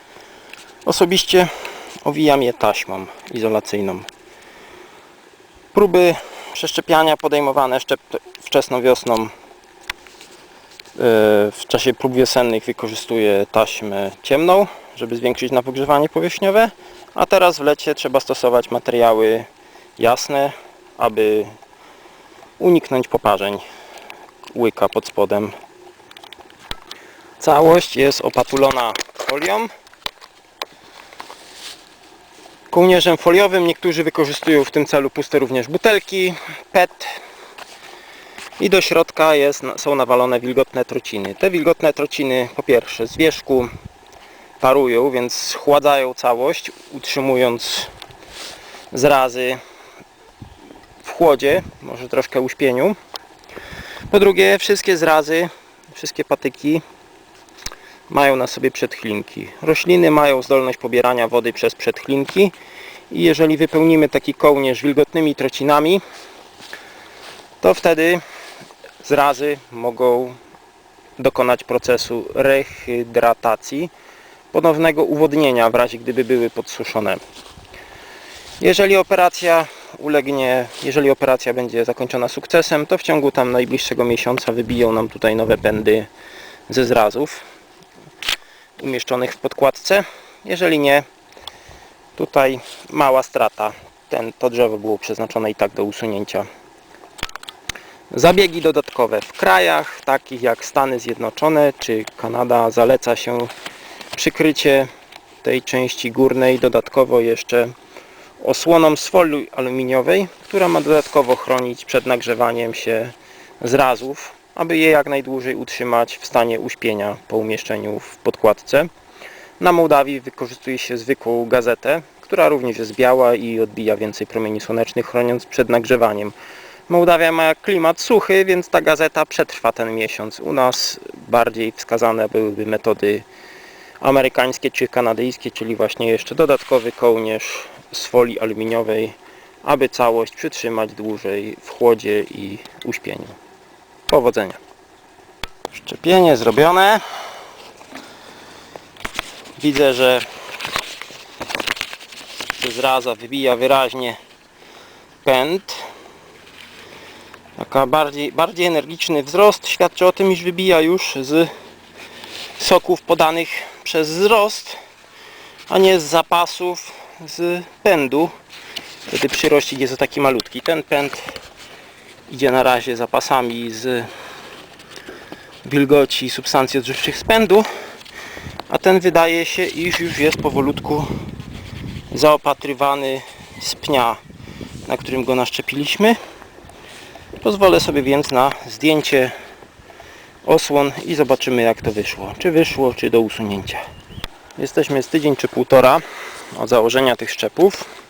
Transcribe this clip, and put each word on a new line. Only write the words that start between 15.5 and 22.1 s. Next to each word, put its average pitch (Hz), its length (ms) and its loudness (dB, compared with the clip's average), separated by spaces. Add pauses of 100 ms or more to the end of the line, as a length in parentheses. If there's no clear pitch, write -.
napogrzewanie 135 580 0
powierzchniowe, 196 600 0 (440)
a - 100 2
teraz 180 320 4
w 147 40 -10
lecie 147 340 0
trzeba 135 240 -2
stosować 123 520 0
materiały 113 760 2 (540)
jasne, 139 520 0 (460)
aby 107 480 0 (1120)